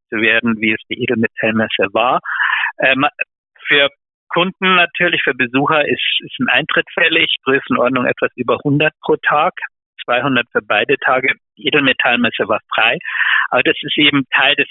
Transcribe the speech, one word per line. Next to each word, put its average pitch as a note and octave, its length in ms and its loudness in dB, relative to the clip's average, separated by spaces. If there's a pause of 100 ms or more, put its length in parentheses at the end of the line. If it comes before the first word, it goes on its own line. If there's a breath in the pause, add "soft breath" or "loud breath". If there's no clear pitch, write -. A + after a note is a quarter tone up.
zu A#2 80 -4
werden, A2+ 420 2
wie A2 140 0
es - 160 -6
die A2 120 -8
Edelmetallmesse A2+ 920 -2
war. A#2+ 260 2 (600 loud breath)
Ähm, C3 260 2 (640)
für C#3+ 220 2 (400)
Kunden F#3 460 0
natürlich, E3+ 480 0
für C#3 120 0
Besucher C#3 520 0
ist, - 160 -2 (160)
ist - 200 -14
ein - 100 -2
Eintritt D#3+ 440 0
fällig, E3 500 0
Größenordnung B2+ 640 0
etwas B2+ 300 -2
über A#2+ 280 -2
hundert D3 380 0
pro D#3 160 2
Tag, D#3 360 0 (500)
zweihundert B2 480 0
für A#2 100 -2
beide A2 360 0
Tage. C3 360 0 (240)
Die D#3 100 -6
Edelmetallmesse B2 800 0
war G#2 120 0 (140)
frei, A#2 240 2 (520 loud breath)
aber B2+ 140 2
das - 180 2
ist - 160 -4
eben C#3+ 340 2
Teil C3+ 240 2
des C3+ 160 -2